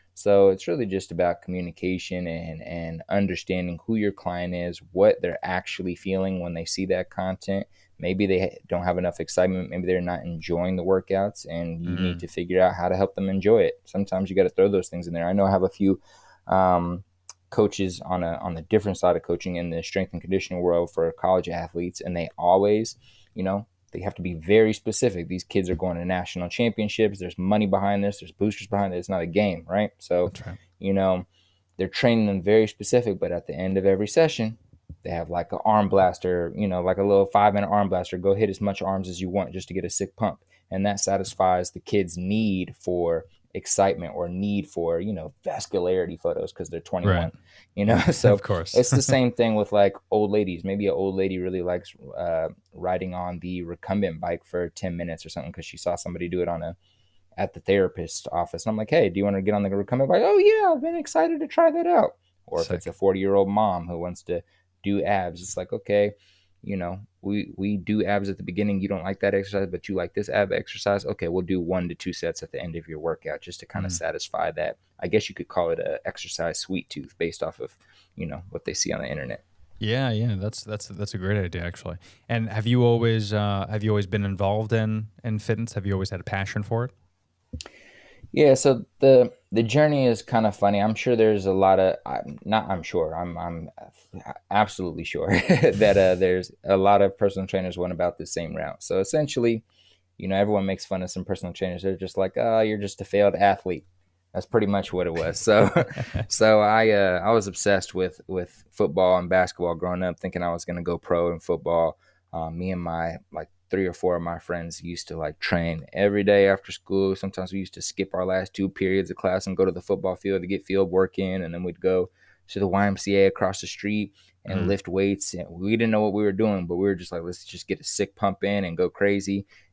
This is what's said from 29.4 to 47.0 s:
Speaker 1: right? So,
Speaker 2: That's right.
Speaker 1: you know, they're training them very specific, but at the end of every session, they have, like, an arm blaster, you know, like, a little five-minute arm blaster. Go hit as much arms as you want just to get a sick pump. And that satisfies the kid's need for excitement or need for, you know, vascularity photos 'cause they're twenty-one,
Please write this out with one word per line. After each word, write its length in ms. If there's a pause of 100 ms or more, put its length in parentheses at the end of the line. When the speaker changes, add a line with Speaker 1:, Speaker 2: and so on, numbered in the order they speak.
Speaker 1:
right? 320
So, 340
Speaker 2:
That's 140
right. 120 (220)
Speaker 1:
you 120
know, 320 (540)
they're 100
training 380
them 160
very 240
specific, 540
but 120
at 140
the 80
end 240
of 80
every 220
session, 500 (460)
they 60
have, 200
like, 220
an 120
arm 240
blaster, 680
you 100
know, 160
like, 160
a 60
little 220
five-minute 440
arm 180
blaster. 300
Go 160
hit 160
as 100
much 220
arms 260
as 120
you 100
want 220
just 160
to 60
get 100
a 60
sick 260
pump. 280 (260)
And 140
that 160
satisfies 720
the 100
kid's 380
need 600
for 480 (280)
excitement 600
or 140
need 400
for, 320
you 140
know, 180 (120)
vascularity 760
photos 320
'cause 160
they're 120
twenty-one, 500